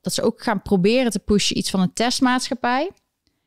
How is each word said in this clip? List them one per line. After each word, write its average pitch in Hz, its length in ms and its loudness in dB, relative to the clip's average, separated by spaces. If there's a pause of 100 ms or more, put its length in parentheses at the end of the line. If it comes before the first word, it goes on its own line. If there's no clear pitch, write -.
dat - 120 -6
ze - 80 -4
ook - 220 -2
gaan 208 180 -2
proberen 214 500 2
te 202 80 -4
pushen - 380 0
iets - 120 -4
van 190 100 -2
een 185 140 0
testmaatschappij. 254 960 0 (580)